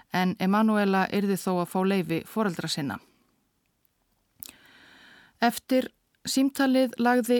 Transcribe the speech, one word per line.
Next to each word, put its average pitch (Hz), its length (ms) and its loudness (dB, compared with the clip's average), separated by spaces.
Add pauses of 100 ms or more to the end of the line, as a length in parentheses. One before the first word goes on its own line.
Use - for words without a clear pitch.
(140)
en 180 240 0
Emanuela 202 720 2
yrði 196 320 -2
þó 180 220 -2
að 170 100 -8
fá 190 80 0
leyfi 175 440 -2
foreldra 196 440 -4
sinna. 139 300 -6 (2500)
Eftir 240 480 0 (400)
símtalið 262 680 2
lagði 240 400 2